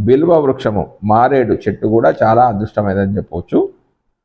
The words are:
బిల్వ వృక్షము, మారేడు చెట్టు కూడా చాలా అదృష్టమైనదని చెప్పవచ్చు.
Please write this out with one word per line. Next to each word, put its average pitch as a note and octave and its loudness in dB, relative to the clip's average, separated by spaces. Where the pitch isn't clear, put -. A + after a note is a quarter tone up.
బిల్వ D3+ 2
వృక్షము, B2+ -2
మారేడు B2 2
చెట్టు - -6
కూడా A#2 2
చాలా A2+ 2
అదృష్టమైనదని G2+ -2
చెప్పవచ్చు. F2+ -4